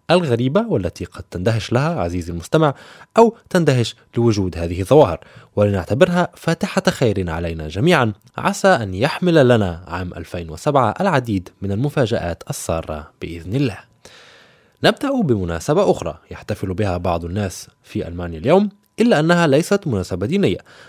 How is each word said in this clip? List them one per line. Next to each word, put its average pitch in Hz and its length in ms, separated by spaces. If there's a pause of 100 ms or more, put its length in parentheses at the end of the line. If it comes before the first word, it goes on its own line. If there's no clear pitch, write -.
(120)
الغريبة 147 580
والتي 90 360
قد - 260
تندهش 104 420
لها 147 260
عزيزي 87 320
المستمع، 139 420 (440)
أو 233 200 (120)
تندهش 139 460 (220)
لوجود 101 400
هذه 87 240
الظواهر، 110 380 (360)
ولنعتبرها 107 800
فاتحة - 540
خير 101 400
علينا 80 380
جميعًا، 117 460 (240)
عسى 202 300
أن 117 260
يحمل 151 540
لنا 92 400
عام 87 260
ألفين 85 360
وسبعة 123 520
العديد 120 480 (120)
من 101 100
المفاجآت 107 760
السارة 80 640 (100)
بإذن 82 340
الله. 135 220 (1080)
نبدأ 254 380
بمناسبة 113 680
أخرى 82 260 (140)
يحتفل 101 420
بها 92 240
بعض 87 280
الناس 95 420 (160)
في 95 240
ألمانيا 85 320
اليوم، 180 300 (300)
إلا 220 200
أنها 170 280
ليست 160 400
مناسبة 95 380
دينية، 139 340 (300)